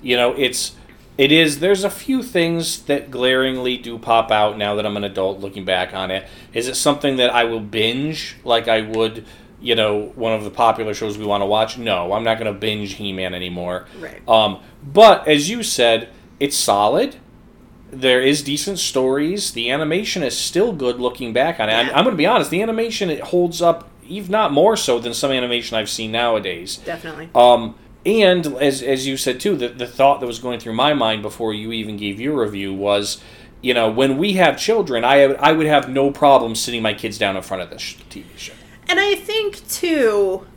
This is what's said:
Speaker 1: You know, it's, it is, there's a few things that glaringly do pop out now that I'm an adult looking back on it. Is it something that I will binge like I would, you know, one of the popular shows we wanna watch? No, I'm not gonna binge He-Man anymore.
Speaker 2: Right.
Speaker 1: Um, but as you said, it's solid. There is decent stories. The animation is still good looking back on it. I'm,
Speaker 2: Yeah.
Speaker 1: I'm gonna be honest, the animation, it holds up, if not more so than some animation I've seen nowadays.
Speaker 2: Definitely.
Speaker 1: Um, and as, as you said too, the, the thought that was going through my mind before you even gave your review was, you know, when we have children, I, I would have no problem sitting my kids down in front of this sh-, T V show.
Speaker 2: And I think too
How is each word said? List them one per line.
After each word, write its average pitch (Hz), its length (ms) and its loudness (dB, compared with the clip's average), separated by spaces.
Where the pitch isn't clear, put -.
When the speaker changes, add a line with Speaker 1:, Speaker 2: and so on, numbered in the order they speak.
Speaker 1:
You 123 140 0
know, 123 200 2
it's, 127 380 -2
it 135 120 6
is, 151 300 4
there's 190 240 2
a 202 60 0
few 262 320 -4
things 170 600 -2
that 143 260 -4
glaringly 127 640 0
do 120 220 -12
pop 113 340 2
out 107 260 2
now 104 180 0
that 104 100 -2
I'm 104 100 -4
an 101 80 -4
adult 95 360 -2
looking 98 240 -10
back 92 300 0
on 95 160 -6
it. 95 160 -4
Is 117 140 -2
it 127 60 -6
something 143 440 0
that 123 140 4
I 120 120 4
will 113 160 -4
binge 113 840 -4
like 117 220 0
I 113 140 4
would, 110 440 -4
you 117 140 0
know, 107 320 0
one 113 160 -2
of 107 100 -2
the 101 80 -10
popular 110 440 0
shows 104 240 -6
we 107 80 -10
wanna 101 200 0
watch? 107 320 0
No, 95 360 -2
I'm 113 100 -2
not 113 140 0
gonna 110 160 -4
binge 104 400 -6
He-Man 95 400 -8
anymore. 90 520 -8
Speaker 2:
Right. - 280 -16
Speaker 1:
Um, 107 320 2
but 180 460 8
as 151 220 4
you 233 120 -6
said, 117 460 2
it's 139 160 -2
solid. 113 600 2
There 127 320 2
is 139 200 2
decent 147 360 -6
stories. 143 720 -2
The 117 180 -4
animation 160 520 -2
is 123 140 -4
still 208 360 0
good 123 260 -2
looking 123 360 -4
back 139 260 0
on 107 80 0
it. 110 60 2
I'm, 120 140 2
Speaker 2:
Yeah. 135 100 2
Speaker 1:
I'm 185 60 6
gonna 233 120 0
be 151 100 2
honest, 208 240 2
the 175 120 -2
animation, 226 480 -4
it 147 100 -4
holds 175 400 -2
up, 170 300 2
if 190 220 -10
not 208 220 2
more 190 240 4
so 120 220 0
than 120 140 -6
some 139 180 -2
animation 120 460 -2
I've 107 140 -4
seen 110 200 -6
nowadays. 104 680 -2
Speaker 2:
Definitely. 160 560 -12
Speaker 1:
Um, 120 400 6
and 185 420 4
as, 135 260 0
as 131 240 -2
you 139 100 -4
said 127 240 -2
too, 202 160 0
the, 123 120 -4
the 120 180 -8
thought 139 340 -6
that 131 60 -8
was 117 140 -10
going 123 180 -8
through 113 140 -12
my 135 220 -2
mind 110 280 -4
before 110 320 -8
you 107 160 -10
even 107 260 -8
gave 101 240 -8
your 143 220 -4
review 98 320 -6
was, 101 480 -2
you 123 140 0
know, 113 160 2
when 135 280 0
we 196 160 0
have 165 240 4
children, 170 460 0
I, 139 160 6
I 147 180 4
would 156 140 2
have 143 220 2
no 135 220 2
problem 127 460 4
sitting 117 260 -4
my 107 120 0
kids 104 240 -8
down 98 180 0
in 92 60 -8
front 92 200 -8
of 85 80 -12
this - 120 -16
sh-, - 140 -14
T 101 120 -16
V - 140 -20
show. - 180 -16
Speaker 2:
And 370 100 0
I 403 160 2
think 415 540 -6
too 208 800 0